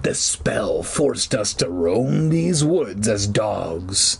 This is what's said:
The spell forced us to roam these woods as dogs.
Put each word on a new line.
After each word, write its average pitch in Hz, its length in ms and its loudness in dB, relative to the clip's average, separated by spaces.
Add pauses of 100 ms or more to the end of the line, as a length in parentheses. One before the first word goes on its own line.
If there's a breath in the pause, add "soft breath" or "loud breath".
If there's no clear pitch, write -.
The 76 140 -2
spell - 680 -2
forced - 520 -2
us 107 200 0
to - 140 -2
roam 123 600 2
these 165 340 2
woods 117 420 0
as 104 200 2
dogs. 95 920 0